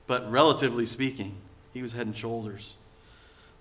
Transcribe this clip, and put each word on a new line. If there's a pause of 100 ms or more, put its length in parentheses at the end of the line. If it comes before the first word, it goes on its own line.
But
relatively
speaking, (420)
he
was
head
and
shoulders (880)